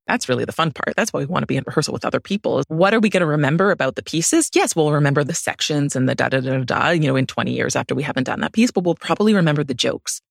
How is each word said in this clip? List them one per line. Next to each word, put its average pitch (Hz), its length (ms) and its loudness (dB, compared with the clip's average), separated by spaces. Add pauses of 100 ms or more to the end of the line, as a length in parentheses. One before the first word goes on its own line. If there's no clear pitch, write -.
That's 247 220 -2
really 123 160 0
the - 80 -8
fun 160 200 0
part. - 240 -4
That's 220 160 -2
why 147 80 -2
we 139 60 -4
want 139 160 -2
to - 40 -4
be 131 100 -2
in 135 100 -4
rehearsal - 260 -2
with 127 120 -6
other 123 160 0
people. 143 480 -2
What 180 260 2
are 233 60 4
we 214 80 4
gonna 180 180 2
remember 151 440 2
about 131 240 0
the - 80 -8
pieces? 302 520 0
Yes, 349 200 2
we'll 151 180 2
remember 147 320 4
the 170 100 -4
sections - 600 -2
and 127 140 2
the 123 60 0
da, 127 140 0
da, 131 120 0
da, 131 180 -2
da, 131 60 -2
da, 143 260 0
you 165 160 2
know, 135 100 2
in 131 100 2
twenty 120 260 -4
years 123 240 -2
after 127 180 -4
we 127 80 -4
haven't 131 220 -2
done - 160 -6
that - 120 -4
piece, 247 180 4
but 185 140 -2
we'll 170 120 2
probably 214 380 0
remember 151 300 2
the 135 100 -4
jokes - 460 -4 (100)